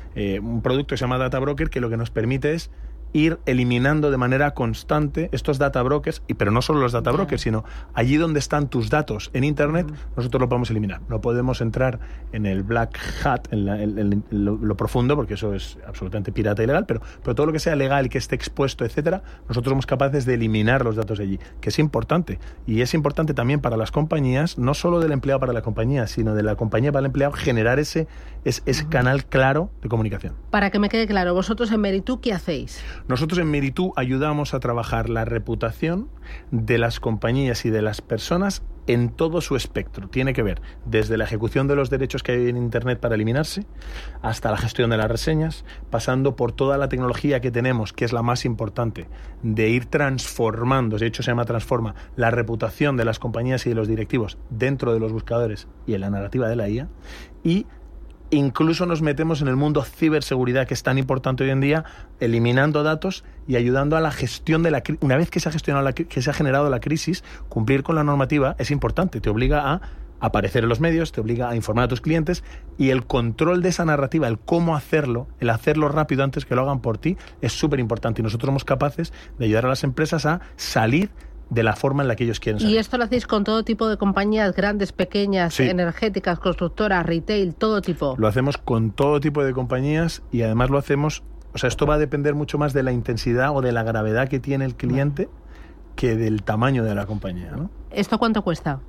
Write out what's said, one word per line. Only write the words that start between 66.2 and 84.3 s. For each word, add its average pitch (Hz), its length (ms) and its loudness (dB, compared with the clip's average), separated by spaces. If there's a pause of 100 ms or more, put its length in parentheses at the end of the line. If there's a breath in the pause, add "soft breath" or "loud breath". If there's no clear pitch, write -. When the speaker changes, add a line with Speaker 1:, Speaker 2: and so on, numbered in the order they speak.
Speaker 1:
se 127 100 0
ha - 20 0
generado 143 360 2
la 123 100 2
crisis, 160 440 -2 (260 loud breath)
cumplir 131 340 2
con 165 120 0
la 151 80 2
normativa 143 540 2
es 135 140 -2
importante, 139 500 0
te 113 80 0
obliga 135 420 2
a 180 100 0 (380 loud breath)
aparecer 107 440 2
en 113 60 4
los 113 100 2
medios, 165 320 2
te 117 100 -4
obliga 120 280 0
a 120 60 -2
informar 117 300 2
a - 20 2
tus 120 140 -2
clientes, 160 420 0 (340 loud breath)
y 135 120 4
el 131 160 2
control 143 560 2
de 180 80 2
esa 170 160 0
narrativa, 143 420 2
el - 120 0
cómo 170 360 2
hacerlo, 135 520 0 (120)
el 120 120 0
hacerlo 151 380 2
rápido 143 340 2
antes 135 220 -2
que 127 100 0
lo 127 80 4
hagan 135 180 0
por 113 160 -2
ti, 185 200 0 (240 loud breath)
es 120 120 0
superimportante, 117 680 0
y - 20 0
nosotros 117 240 -2
somos 139 180 0
capaces 143 480 0 (240 loud breath)
de 123 80 0
ayudar 110 200 4
a 127 40 2
las 131 140 0
empresas 151 420 0
a 165 140 2 (160 loud breath)
salir 131 560 2 (400 loud breath)
de 120 100 2
la 110 140 4
forma 139 260 0
en 135 60 2
la 113 80 2
que 123 80 -2
ellos 113 160 0
quieren 107 200 0
Speaker 2:
¿Y - 40 2
Speaker 1:
salir. 214 160 4
Speaker 2:
esto 233 180 -2
lo 240 60 2
hacéis 240 240 -2
con 208 160 2
todo 220 200 2
tipo 220 240 0
de 214 100 0
compañías, 202 580 2